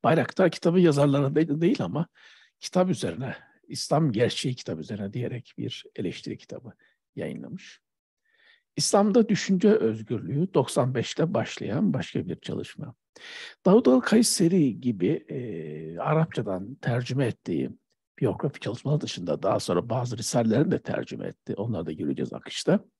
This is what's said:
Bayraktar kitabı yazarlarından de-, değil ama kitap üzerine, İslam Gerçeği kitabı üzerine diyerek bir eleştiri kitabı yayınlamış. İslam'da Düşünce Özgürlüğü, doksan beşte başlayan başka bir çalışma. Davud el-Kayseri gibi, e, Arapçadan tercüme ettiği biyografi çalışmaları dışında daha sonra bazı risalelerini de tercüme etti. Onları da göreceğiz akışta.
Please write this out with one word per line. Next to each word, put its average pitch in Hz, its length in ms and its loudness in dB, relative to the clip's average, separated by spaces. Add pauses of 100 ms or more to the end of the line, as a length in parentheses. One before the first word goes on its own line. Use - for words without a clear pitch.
Bayraktar 165 480 4
kitabı 175 280 2
yazarlarından 143 560 4
de-, 156 260 2
değil 170 200 2
ama 117 260 -2 (520)
kitap 185 300 0
üzerine, 113 460 -4 (320)
İslam 151 440 0
Gerçeği 120 440 0
kitabı 80 260 -8
üzerine 101 320 -8
diyerek 120 440 -8
bir - 280 -8 (100)
eleştiri - 420 -8
kitabı - 360 -16 (420)
yayınlamış. - 680 -12 (960)
İslam'da 220 540 4
Düşünce 196 400 2
Özgürlüğü, 117 840 0
doksan 131 420 0
beşte 156 380 -2
başlayan 117 600 -2
başka - 340 -4
bir 85 80 -6
çalışma. - 600 -10 (720)
Davud 208 200 8
el-Kayseri 190 960 4
gibi, 104 280 0
e, 82 880 -6
Arapçadan 123 760 -2
tercüme 127 500 -2
ettiği 82 440 -2 (500)
biyografi 139 400 -2
çalışmaları 139 420 -2
dışında 82 420 -6
daha 101 160 2
sonra 92 300 -2
bazı 123 280 -4
risalelerini 117 540 2
de - 100 -2
tercüme - 460 -8
etti. - 280 -10
Onları 98 300 -4
da 80 60 -8
göreceğiz 73 420 -4
akışta. - 520 -2 (140)